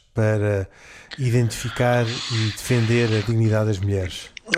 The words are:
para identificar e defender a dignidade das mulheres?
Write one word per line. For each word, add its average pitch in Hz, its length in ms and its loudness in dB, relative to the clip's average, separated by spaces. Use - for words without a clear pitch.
para 104 540 0
identificar 123 880 0
e 113 460 -2
defender 120 600 2
a 107 140 2
dignidade 110 420 2
das 101 120 0
mulheres? 95 500 -4